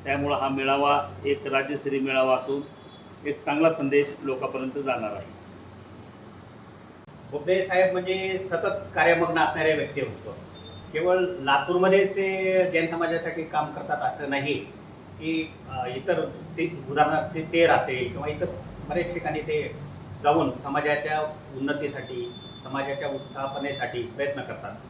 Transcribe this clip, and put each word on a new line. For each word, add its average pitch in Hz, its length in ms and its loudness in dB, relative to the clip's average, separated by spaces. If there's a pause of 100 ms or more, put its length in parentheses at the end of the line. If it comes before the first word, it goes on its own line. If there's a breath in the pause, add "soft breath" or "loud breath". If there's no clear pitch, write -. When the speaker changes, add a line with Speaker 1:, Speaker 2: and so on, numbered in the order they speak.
Speaker 1:
त्यामुळं 143 320 2
हा 131 120 0
मेळावा 135 640 4 (140)
एक 143 220 0
राज्यस्तरीय 139 540 0
मेळावा 131 360 4
असून 135 240 -2 (680)
एक 143 120 -4
चांगला 156 300 4
संदेश 143 520 2
लोकांपर्यंत 131 560 -4
जाणार 123 340 -2
आहे. 92 140 -8 (2000)
Speaker 2:
बोबडे 185 320 2
साहेब 185 300 4
म्हणजे 185 460 -2
सतत - 560 -2
कार्यमग्न 165 440 4
असणारे 160 360 2
व्यक्ती - 260 -2
होतो. 110 360 -6 (560)
केवळ 180 280 4
लातूरमध्ये 180 840 4
ते 190 480 0 (180)
जैन 165 160 2
समाजासाठी 165 560 -2
काम 151 300 -2
करतात 147 240 -4
असं - 340 -4
नाही 139 240 0 (640)
की, 160 340 -4 (180)
अ, - 160 -4 (100)
इतर 160 300 0
ते, - 640 -6
उदाहरणार्थ 151 440 2
ते 160 80 -4
तेर 165 280 6
असेल 127 400 2
किंवा 147 180 -6
इतर 151 160 -2 (440)
बरेच 175 260 4
ठिकाणी 156 260 -2
ते 147 340 -2 (480)
जाऊन 151 360 6
समाजाच्या 147 640 0 (360)
उन्नतीसाठी, 139 760 -4 (320)
समाजाच्या 139 440 -4
उत्थापनेसाठी 135 960 -4
प्रयत्न 139 380 -4
करतात. 110 340 -10 (160)